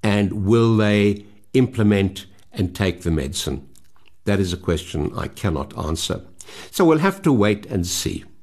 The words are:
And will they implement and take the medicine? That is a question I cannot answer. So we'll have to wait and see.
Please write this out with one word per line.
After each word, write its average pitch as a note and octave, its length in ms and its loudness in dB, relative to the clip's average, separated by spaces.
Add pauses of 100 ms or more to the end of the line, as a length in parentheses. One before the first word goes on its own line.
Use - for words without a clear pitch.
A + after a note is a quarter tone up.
And G2+ 440 0
will A2+ 300 4
they G#2 500 2 (260)
implement G#2 760 2 (260)
and F2+ 220 -4
take F#2 280 -2
the F2 80 -2
medicine? C#2 580 -4 (560)
That G2+ 160 0
is F2+ 120 0
a F2+ 40 -6
question E2+ 600 -4
I - 120 -6
cannot - 480 -4
answer. D#2+ 460 -4 (480)
So - 140 0
we'll D#3+ 140 6
have F#3+ 240 0
to D3+ 100 4
wait G#2 340 2
and F2+ 200 -2
see. - 380 -6 (180)